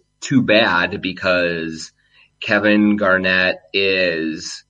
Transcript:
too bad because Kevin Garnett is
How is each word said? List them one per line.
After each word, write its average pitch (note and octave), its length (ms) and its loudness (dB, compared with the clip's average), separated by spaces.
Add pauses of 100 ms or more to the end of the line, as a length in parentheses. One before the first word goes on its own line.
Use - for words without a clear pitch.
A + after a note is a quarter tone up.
(220)
too C3+ 200 0
bad F#2 600 2
because F2 880 -4 (540)
Kevin G#2 500 4
Garnett F#2 640 2 (160)
is F2+ 960 -2